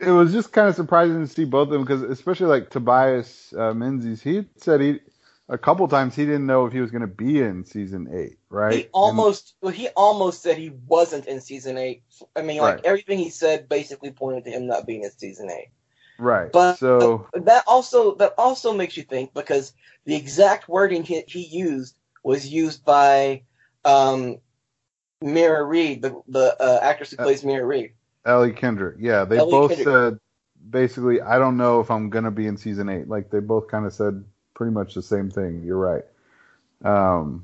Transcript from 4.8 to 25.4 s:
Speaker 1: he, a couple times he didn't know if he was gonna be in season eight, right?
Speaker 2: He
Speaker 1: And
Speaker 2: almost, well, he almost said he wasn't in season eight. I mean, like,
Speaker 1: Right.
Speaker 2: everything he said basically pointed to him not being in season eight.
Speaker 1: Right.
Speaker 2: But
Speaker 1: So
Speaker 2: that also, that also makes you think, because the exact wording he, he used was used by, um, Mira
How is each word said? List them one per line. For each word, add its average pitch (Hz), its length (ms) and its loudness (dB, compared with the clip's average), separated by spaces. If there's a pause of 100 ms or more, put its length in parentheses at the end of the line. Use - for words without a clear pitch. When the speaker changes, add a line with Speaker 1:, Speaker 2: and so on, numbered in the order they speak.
Speaker 1:
he, 143 180 0 (480)
a 127 100 -6
couple 175 300 2
times 135 280 0
he 147 100 -2
didn't 147 200 -2
know 131 200 2
if 113 80 -6
he 127 80 -4
was 113 100 -6
gonna 117 160 -6
be 117 340 -2
in 92 240 -4
season 95 480 -10
eight, 87 240 -10 (120)
right? 104 240 0
Speaker 2:
He - 100 0
Speaker 1:
And - 100 -20
Speaker 2:
almost, 214 680 0
well, 190 120 -6
he 233 160 -8
almost 196 520 0
said 165 160 0
he 160 140 -12 (160)
wasn't 165 400 2
in 135 120 -8
season 131 380 -12
eight. 127 260 -8 (320)
I 156 60 -6
mean, 151 200 -6
like, 147 140 2
Speaker 1:
Right. - 100 -8
Speaker 2:
everything 196 340 -2
he 170 100 -6
said 156 400 -2
basically 143 420 -8
pointed 131 340 -8
to 117 60 -14
him 123 160 -8
not 117 180 -4
being 110 180 -10
in 101 80 -10
season 98 380 -16
eight. - 200 -14 (480)
Speaker 1:
Right. 117 360 0
Speaker 2:
But 180 240 4
Speaker 1:
So 120 560 2
Speaker 2:
that 180 340 4
also, 233 480 2
that 202 220 2
also 247 360 0
makes 185 220 -6
you 147 80 -12
think, 135 300 -8
because 143 400 -4 (320)
the 151 100 -4
exact 185 540 2
wording 180 340 0
he, 160 240 -6
he 175 160 -12
used 156 540 -8 (260)
was 135 240 -2
used 156 380 -4
by, 139 580 4 (400)
um, 135 540 2 (840)
Mira 156 420 2